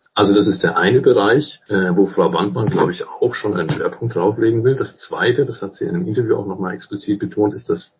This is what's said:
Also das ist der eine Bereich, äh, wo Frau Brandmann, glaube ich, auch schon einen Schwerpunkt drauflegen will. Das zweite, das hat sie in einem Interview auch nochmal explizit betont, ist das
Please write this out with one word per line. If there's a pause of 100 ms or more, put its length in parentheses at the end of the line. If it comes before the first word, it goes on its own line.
(160)
Also
das
ist
der
eine
Bereich,
äh,
wo
Frau
Brandmann,
glaube
ich,
auch
schon
einen
Schwerpunkt
drauflegen
will.
Das
zweite,
das
hat
sie
in
einem
Interview
auch
nochmal
explizit
betont,
ist
das